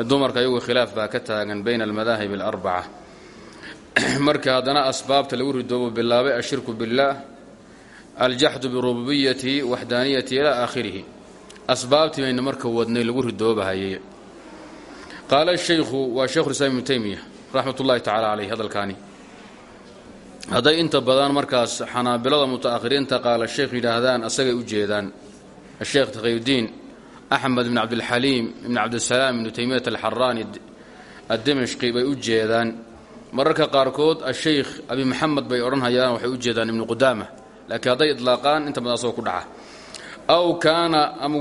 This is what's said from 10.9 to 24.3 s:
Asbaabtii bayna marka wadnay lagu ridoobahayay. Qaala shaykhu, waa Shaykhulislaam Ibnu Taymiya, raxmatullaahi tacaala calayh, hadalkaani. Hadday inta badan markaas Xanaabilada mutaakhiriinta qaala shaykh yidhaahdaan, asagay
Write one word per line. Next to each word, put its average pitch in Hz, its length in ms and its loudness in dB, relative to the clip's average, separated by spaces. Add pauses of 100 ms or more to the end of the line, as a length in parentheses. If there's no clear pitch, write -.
Asbaabtii 143 540 2
bayna 127 200 0
marka 127 260 -2
wadnay 117 360 2
lagu 120 180 0
ridoobahayay. 98 800 0 (1300)
Qaala 160 280 4
shaykhu, 135 580 0
waa 131 120 2
Shaykhulislaam 139 440 0
Ibnu 127 120 0
Taymiya, 113 360 0 (340)
raxmatullaahi 131 480 2
tacaala 110 340 0
calayh, 101 140 -4
hadalkaani. 101 460 -4 (1600)
Hadday 143 280 4
inta 151 220 2
badan 135 300 4
markaas 127 560 0
Xanaabilada 123 600 2
mutaakhiriinta 127 720 0
qaala 117 280 2
shaykh 131 260 -2
yidhaahdaan, 120 500 2
asagay 123 300 0